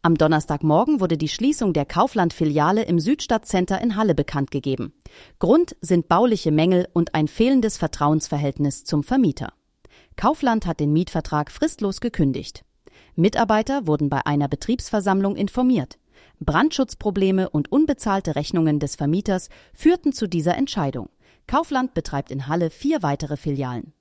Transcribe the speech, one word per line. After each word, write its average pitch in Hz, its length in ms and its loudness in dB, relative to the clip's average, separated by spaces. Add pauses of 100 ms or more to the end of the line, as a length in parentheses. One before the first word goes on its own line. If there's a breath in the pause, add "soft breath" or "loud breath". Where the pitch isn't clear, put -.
Am 165 140 2
Donnerstagmorgen 156 800 2
wurde 170 180 0
die 156 120 -4
Schließung 240 440 0
der 151 140 0
Kaufland-Filiale 170 960 2
im 170 160 0
Südstadtcenter 196 800 -2
in 226 140 0
Halle 202 220 2
bekannt 139 340 -2
gegeben. 131 420 -6 (460 loud breath)
Grund 302 440 2
sind 170 260 0
bauliche 202 420 2
Mängel 175 420 4
und 170 220 0
ein 151 140 0
fehlendes 233 500 2
Vertrauensverhältnis 147 1040 -2
zum 147 220 -2
Vermieter. 240 480 0 (640 soft breath)
Kaufland 226 500 0
hat 165 140 -4
den 147 120 2
Mietvertrag 156 600 -2
fristlos 208 480 -4
gekündigt. 143 640 -4 (500 soft breath)
Mitarbeiter 220 720 2
wurden 151 240 0
bei 139 160 -2
einer 143 220 0
Betriebsversammlung 196 880 -2
informiert. 233 640 -2 (400 soft breath)
Brandschutzprobleme 190 1080 0
und 147 220 -2
unbezahlte 226 640 0
Rechnungen 151 460 0
des 147 160 -6
Vermieters 180 520 0 (260 soft breath)
führten 320 380 2
zu 214 140 -4
dieser 170 300 0
Entscheidung. 139 520 -4 (380 soft breath)
Kaufland 269 480 -2
betreibt - 380 -6
in 135 160 -8
Halle 165 220 0
vier 277 340 -2
weitere 143 320 -2
Filialen. 135 640 -6